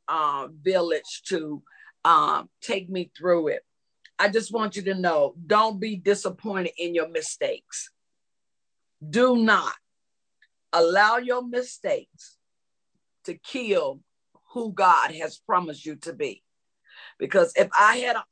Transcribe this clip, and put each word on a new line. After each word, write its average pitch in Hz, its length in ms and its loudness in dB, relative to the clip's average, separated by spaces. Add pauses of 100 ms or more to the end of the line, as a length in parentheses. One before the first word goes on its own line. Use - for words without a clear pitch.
uh, 143 400 -2 (140)
village 170 680 -2
to, 156 340 -6 (440)
um, 156 440 2 (120)
take 196 280 -4
me 185 280 -6
through 170 320 2
it, - 160 -6 (520)
I 202 120 2
just 214 240 -2
want 214 240 -4
you 202 60 -8
to 190 120 -2
know, 165 400 2 (100)
don't 214 340 2
be 214 180 -6
disappointed 190 800 -2
in 170 180 -6
your 160 140 0
mistakes. - 800 -8 (1160)
Do 240 280 4
not 220 380 2 (1000)
allow 185 460 4
your 247 280 -4
mistakes - 920 -8 (880)
to 175 80 -8
kill 180 680 -4 (540)
who 226 200 -6
God 175 380 4
has 156 280 -10
promised 170 460 -4
you 156 120 -10
to - 160 -12
be. 131 300 -8 (720)
Because 170 380 2
if - 220 2
I 214 200 6
had 247 200 -2 (140)